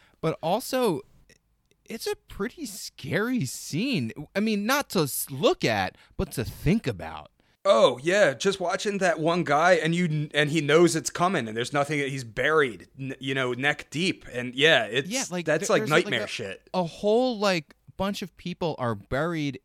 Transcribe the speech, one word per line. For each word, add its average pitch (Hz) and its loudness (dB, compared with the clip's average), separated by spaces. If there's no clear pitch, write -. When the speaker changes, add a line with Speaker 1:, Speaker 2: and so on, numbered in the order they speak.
Speaker 1:
But 160 -4
also, 220 -2
it's - -10
a 415 -2
pretty 254 -10
scary 202 -4
scene. 151 -4
I 196 0
mean, 208 0
not 269 0
to 196 0
s-, - -2
look 185 2
at, 101 0
but 196 -4
to 113 -4
think 185 0
about. 80 -10
Speaker 2:
Oh, 190 6
yeah, 175 4
just 190 -2
watching 196 -2
that 175 2
one 170 2
guy, 160 4
and 165 2
you, 160 0
and 147 2
he 160 2
knows 156 6
it's 151 -4
coming, 175 0
and 110 -8
there's 120 -4
nothing, 143 0
he's 135 -4
buried, 127 0
n-, 131 -8
you 135 -4
know, 131 0
neck 143 -2
deep, 175 -2
and 123 -6
yeah, 139 6
it's, 131 -2
Speaker 1:
Yeah, 254 -2
like, 180 -4
Speaker 2:
that's, 156 0
Speaker 1:
there, 214 2
Speaker 2:
like, 160 4
Speaker 1:
there's, 139 -4
like, 165 4
Speaker 2:
nightmare 120 -2
Speaker 1:
a, - -10
Speaker 2:
shit. 98 -8
Speaker 1:
a 180 0
whole, 220 0
like, 190 0
bunch 196 -4
of 185 -12
people 175 -4
are 120 -2
buried 143 -4